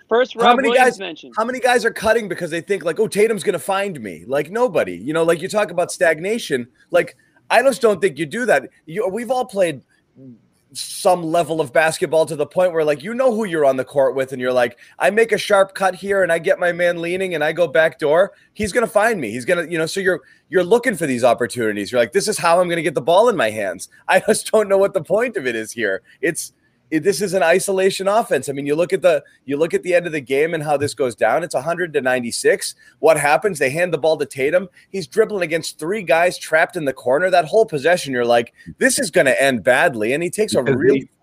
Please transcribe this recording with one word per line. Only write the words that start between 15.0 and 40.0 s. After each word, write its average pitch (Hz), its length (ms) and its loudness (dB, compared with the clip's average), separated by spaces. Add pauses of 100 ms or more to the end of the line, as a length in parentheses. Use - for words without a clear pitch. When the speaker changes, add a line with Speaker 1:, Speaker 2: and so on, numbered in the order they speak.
Speaker 2:
make 226 220 2
a 208 60 2
sharp 196 360 2
cut 185 220 -2
here, 196 260 -2
and 170 100 2
I 170 60 2
get 170 220 0
my 175 120 0
man 175 300 -2
leaning, 180 320 -4
and 151 100 -2
I 160 100 0
go 165 140 0
back 160 300 2
door, 165 360 2 (200)
he's 208 180 -6
gonna 226 160 0
find 214 320 2
me. 110 120 -6
He's 120 140 -8
gonna," 175 200 0
you 165 140 -4
know, 160 80 -2
so - 120 -6
you're, 185 220 0 (280)
you're 175 140 2
looking 233 320 2
for 156 120 -4
these 123 160 -2
opportunities. 110 680 0
You're 123 100 2
like, 117 120 0
"This 196 140 0
is 214 100 -2
how 175 240 2
I'm 180 80 -2
gonna 170 140 -4
get 156 120 -2
the 160 60 -4
ball 185 280 4
in 208 60 2
my 120 140 0
hands." 101 480 -6
<laughs> - 100 -20
I 185 120 4
just - 320 -2
don't 214 180 2
know 196 80 4
what 196 160 2
the 180 100 -2
point 214 340 -2
of 131 100 -6
it 117 80 -2
is 110 160 -6
here. 101 320 -4 (180)
It's, - 320 -4 (380)
it, 156 120 0
this 185 180 0
is 185 140 -2
an 185 80 2
isolation 190 640 0
offense. 190 420 0
I - 20 -4
mean, 143 140 -6
you 143 80 -2
look 165 200 0
at 175 100 -2
the, 160 200 2 (220)
you 139 120 -4
look 170 180 0
at 196 80 -4
the 175 100 -2
end 170 140 2
of 160 40 -10
the 151 100 -4
game 139 340 0
and 143 80 -4
how 147 120 -2
this 143 200 -4
goes 123 180 -2
down. 123 300 2
It's 175 100 -8
a 135 80 -4
hundred 165 320 -4
to 143 80 0
ninety-six. 127 720 0 (240)
What 160 220 6
happens? 151 400 0
They 135 100 2
hand 170 240 -2
the 147 60 -2
ball 156 180 0
to 143 80 -4
Tatum. 160 440 -2 (200)
He's 190 160 -8
dribbling 208 380 0
against 160 340 -6
three 196 240 -6
guys 170 380 2
trapped 165 360 0
in 160 100 -6
the 135 80 -2
corner. 151 360 0
That 175 160 4
whole 202 220 2
possession, 147 440 0
you're 123 140 0
like, 120 280 2 (260)
"This 254 180 2
is 240 140 -4
gonna 143 280 4
end 131 240 2
badly." 127 500 2